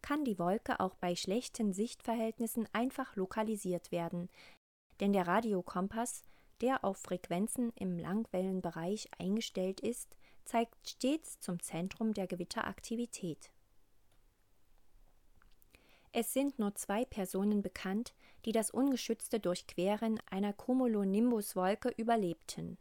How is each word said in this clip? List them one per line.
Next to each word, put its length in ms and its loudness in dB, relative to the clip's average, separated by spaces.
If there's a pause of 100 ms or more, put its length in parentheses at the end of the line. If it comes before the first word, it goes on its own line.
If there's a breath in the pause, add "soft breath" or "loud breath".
kann 240 0
die 140 2
Wolke 400 2
auch 160 2
bei 220 0
schlechten 560 0
Sichtverhältnissen 1000 -2
einfach 440 -2
lokalisiert 720 0
werden, 400 -2 (680 loud breath)
denn 120 4
der 140 6
Radiokompass, 960 0 (380 soft breath)
der 240 2
auf 140 0
Frequenzen 760 -2
im 240 -2
Langwellenbereich 1080 -2 (100)
eingestellt 640 -2
ist, 360 -4 (280 soft breath)
zeigt 440 -2
stets 520 -2
zum 200 -4
Zentrum 540 -2
der 140 -2
Gewitteraktivität. 1200 -6 (2500 soft breath)
Es 200 -2
sind 280 0
nur 160 0
zwei 280 0
Personen 560 0
bekannt, 540 -4 (300 soft breath)
die 80 -2
das 180 2
ungeschützte 680 0
Durchqueren 800 0 (100)
einer 220 0
Cumulonimbus-Wolke 1400 2
überlebten. 920 0